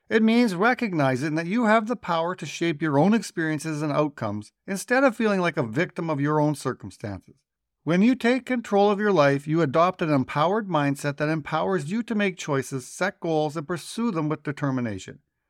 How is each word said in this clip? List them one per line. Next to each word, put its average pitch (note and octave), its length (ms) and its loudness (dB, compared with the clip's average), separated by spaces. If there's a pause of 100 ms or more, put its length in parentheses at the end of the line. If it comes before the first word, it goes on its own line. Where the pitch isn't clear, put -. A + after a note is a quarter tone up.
It A3 160 4
means A3+ 320 4
recognizing E3 800 0
that E3 100 -2
you A3 200 0
have A3 200 4
the A#3+ 80 -2
power E3+ 400 -4
to F3+ 100 -10
shape D#3+ 380 -2
your D3+ 160 2
own F#3+ 160 6
experiences D#3+ 680 -2
and D3+ 100 -2
outcomes B2 600 -2 (140)
instead B3 380 0
of B3 100 4
feeling G#3 260 2
like E3+ 160 0
a D#3 60 0
victim D#3+ 480 -2
of D3 100 -2
your D3+ 200 2
own D3+ 160 2
circumstances. G2+ 800 -10 (480)
When F3 180 2
you A#3+ 140 4
take B3 280 0
control G#3 460 2
of G3 80 0
your G#3 140 2
life, C#3+ 340 4
you D#3 160 2
adopt D#3+ 400 2
an D#3 80 0
empowered D#3+ 580 0
mindset C#3+ 500 -2
that D3+ 100 -2
empowers D#3+ 640 -2
you A#3 100 -2
to A3+ 140 -6
make G3 200 0
choices, C3+ 520 -4
set - 320 -6
goals, D#3 360 -2
and D#3+ 120 -8
pursue A3+ 420 -4
them D#3+ 180 -2
with D3+ 140 -4
determination. B2+ 760 -6 (300)